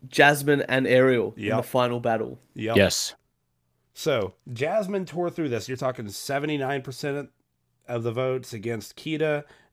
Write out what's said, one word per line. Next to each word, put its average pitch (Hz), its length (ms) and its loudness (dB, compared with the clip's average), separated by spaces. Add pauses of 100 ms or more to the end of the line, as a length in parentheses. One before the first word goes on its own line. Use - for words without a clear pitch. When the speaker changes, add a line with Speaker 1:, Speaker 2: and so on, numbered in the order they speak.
Speaker 1:
Jasmine 143 600 6
and 131 180 2
Ariel 123 520 6
in 107 60 -6
Speaker 2:
Yep. 107 120 2
Speaker 1:
the 120 60 0
final 120 360 0
battle. 117 400 -2 (140)
Speaker 2:
Yep. 110 240 -2
Speaker 3:
Yes. - 380 2 (800)
Speaker 2:
So, 110 400 -2 (180)
Jasmine 185 540 -2
tore 170 240 -6
through 160 180 -4
this. 113 180 -4
You're 127 120 -8
talking 127 320 -4
seventy-nine 139 720 -4
percent 139 480 -6 (580)
of 120 140 -4
the 117 100 -2
votes 131 400 -2
against 113 460 -8
Kita, 151 460 -2 (280)